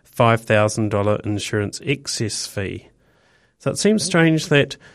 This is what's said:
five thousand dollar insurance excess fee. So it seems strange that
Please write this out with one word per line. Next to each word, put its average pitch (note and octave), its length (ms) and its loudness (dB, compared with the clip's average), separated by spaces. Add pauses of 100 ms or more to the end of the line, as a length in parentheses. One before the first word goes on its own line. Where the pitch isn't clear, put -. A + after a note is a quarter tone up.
five A#2 380 2
thousand G#2+ 480 2
dollar G#2 340 0
insurance G#2 600 -4
excess C3+ 640 -6
fee. F#2 440 -10 (680)
So C#3 140 -4
it C3+ 60 -6
seems G#3 260 2
strange D#3+ 460 2
that C#3+ 260 2 (200)